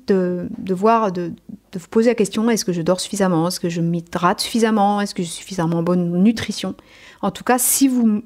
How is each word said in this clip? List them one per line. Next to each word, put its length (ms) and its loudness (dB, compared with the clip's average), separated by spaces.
de, 500 0
de 180 -4
voir, 380 2
de, 200 -6
de 60 -8
vous 100 -18
poser 200 4
la 60 6
question, 360 0
est-ce 140 0
que 80 -2
je 100 -2
dors 180 0
suffisamment ? 480 0
Est-ce 120 -6
que 80 -2
je 140 -2
m'hydrate 580 -2
suffisamment ? 600 0
Est-ce 140 -4
que 80 -4
j'ai 60 -6
suffisamment 540 -4
bonne 400 0
nutrition ? 520 0
En 100 -2
tout 140 -10
cas, 140 2
si 300 2
vous, 380 2